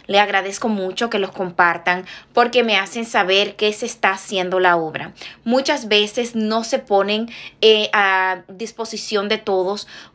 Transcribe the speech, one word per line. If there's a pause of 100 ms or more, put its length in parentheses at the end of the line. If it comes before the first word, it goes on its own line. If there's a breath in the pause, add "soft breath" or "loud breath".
Le
agradezco
mucho
que
los
compartan (280 loud breath)
porque
me
hacen
saber
que
se
está
haciendo
la
obra. (300 loud breath)
Muchas
veces
no
se
ponen, (320 loud breath)
eh,
a
disposición
de
todos (280 loud breath)